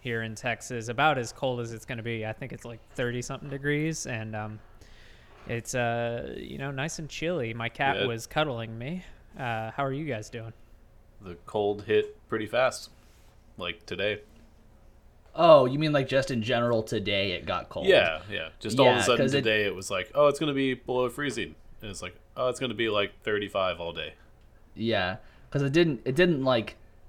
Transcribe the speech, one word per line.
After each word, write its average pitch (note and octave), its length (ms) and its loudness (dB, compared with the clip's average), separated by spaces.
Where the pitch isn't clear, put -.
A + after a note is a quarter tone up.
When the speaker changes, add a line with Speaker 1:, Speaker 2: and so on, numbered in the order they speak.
Speaker 1:
here A2+ 220 -4
in A2 120 -8
Texas, A#2 540 -6
about C#3 300 2
as A2+ 140 -4
cold B2+ 280 -2
as A#2 120 -8
it's A2 140 -12
gonna A#2 160 -8
be. A2+ 240 -4
I A2 60 -6
think B2+ 200 -10
it's, B2 120 -16
like, A#2 160 -14
thirty B2 280 -2
something C#3 260 -10
degrees, D3 580 -2
and, A2 300 -6
um, G#2+ 220 -8
it's, A#2 280 -6
uh, A#2 640 -2
you - 220 -12
know, C3+ 120 -6
nice C3+ 280 -6
and D#3 100 -10
chilly. D3+ 460 -4
My A#2 160 -4
cat C#3 260 2
Speaker 2:
Yeah. G#2 100 2
Speaker 1:
was A2+ 200 -4
cuddling A#2 520 -4
me. D#3 260 -8
Uh, A2+ 320 -4
how C#3+ 140 -4
are C3+ 80 -2
you C#3+ 120 -6
guys A2+ 240 -6
doing? A#2 240 -12
Speaker 2:
The F2+ 140 -12
cold G2+ 380 0
hit G#2 320 2
pretty A2+ 180 -2
fast, A#2+ 440 0
like, F2 300 -8
today. G2 340 -2
Speaker 3:
Oh, D#3+ 300 10
you C3 140 0
mean, D3+ 140 2
like, C#3 160 4
just C3+ 220 2
in A#2+ 120 0
general A#2+ 400 2
today G2+ 500 0
it F2 140 -6
got F#2 240 -4
cold? F2 160 -4
Speaker 2:
Yeah, F#2 340 6
yeah. E2+ 180 -6
Just A2+ 200 -4
all C3 100 10
of B2 40 8
a A2+ 40 4
Speaker 3:
Yeah, G#2 60 2
Speaker 2:
sudden A2+ 240 4
Speaker 3:
'cause B2 80 0
it C#3 40 4
Speaker 2:
today A2 260 4
it G2 100 -2
was F#2+ 160 -10
like, F#2 240 -4
"Oh, D3 140 8
it's C#3+ 100 2
gonna D3+ 160 0
be C3+ 200 2
below B2+ 340 -2
freezing." A#2+ 460 -4
And G#2+ 80 -12
it's F#2+ 120 -12
like, F2+ 120 -12
"Oh, B2+ 120 0
it's A#2+ 120 -4
gonna B2 140 -4
be, A2+ 160 0
like, G2+ 320 0
thirty-five F#2+ 580 0
all E2+ 120 -6
day." D#2 220 -10
Speaker 3:
Yeah, G2+ 420 -2
'cause C#3 120 0
it C#3 100 0
didn't, D#3+ 320 4
it C3 100 -2
didn't, E3 300 4
like, B2 320 0